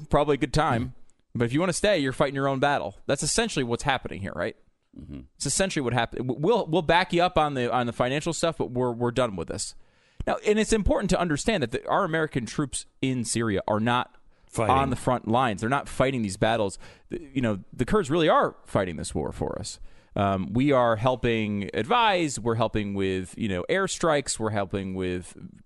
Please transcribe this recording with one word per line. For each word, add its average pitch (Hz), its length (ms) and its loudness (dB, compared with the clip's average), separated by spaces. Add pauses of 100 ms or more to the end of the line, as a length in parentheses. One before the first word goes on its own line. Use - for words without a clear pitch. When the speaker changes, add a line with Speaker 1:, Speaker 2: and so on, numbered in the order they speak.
Speaker 1:
probably 151 260 4
a 139 40 0
good 131 160 -2
time. 147 320 2
Speaker 2:
Mm-hmm. - 520 -14
Speaker 1:
But 120 60 2
if 117 80 -2
you 143 80 2
wanna 180 140 2
stay, 202 240 2
you're 135 140 0
fighting 143 220 0
your 139 140 0
own 135 100 0
battle." 131 380 0 (100)
That's 135 160 0
essentially 185 420 0
what's 117 200 -2
happening 127 380 -2
here, 101 120 -6
right? 92 220 -4 (420)
Speaker 3:
Mm-hmm. 71 220 -12 (160)
Speaker 1:
It's - 100 -8
essentially 180 360 0
what 117 100 0
happened. 120 360 -2
W-, 127 120 -4
we'll, 190 260 2
we'll 165 160 2
back 170 300 2
you 170 100 4
up 180 140 2
on 151 180 2
the, 120 180 0
on 123 140 2
the 120 60 -2
financial 139 400 0
stuff, 160 260 -2
but - 120 -2
we're, 123 220 0
we're 120 180 -2
done 120 240 0
with 82 140 -6
this. - 260 -8 (500)
Now, 285 120 0 (100)
and 208 120 4
it's 214 140 0
important 214 380 2
to 175 100 4
understand 175 440 0
that 113 80 -2
the, - 160 -4
our 180 160 2
American 156 420 0
troops - 400 -6 (160)
in 127 220 0
Syria 110 420 0
are 104 140 2
not 120 340 0 (320)
Speaker 2:
Fighting. 113 260 0
Speaker 1:
on 135 180 4
the 123 60 -2
front - 300 0
lines. 113 360 2
They're 110 60 0
not 139 200 -2
fighting 131 340 0
these 98 140 -4
battles. 110 420 0 (320)
The, - 100 -6 (140)
you 135 80 -2
know, 107 160 0 (140)
the - 120 0
Kurds 196 240 0
really 160 200 2
are 226 260 4 (120)
fighting 95 300 0
this 71 200 -8
war 73 160 -4
for - 260 -4
us. - 220 -12 (360)
Um, 98 360 0
we 131 180 4
are 123 240 6
helping 110 800 0
advise. 185 640 2
We're 113 160 0
helping 110 400 0
with, 95 420 -2
you 107 120 -2
know, 90 200 -2
airstrikes. 170 720 0
We're 110 120 -2
helping 98 440 -4
with, 90 420 -4 (300)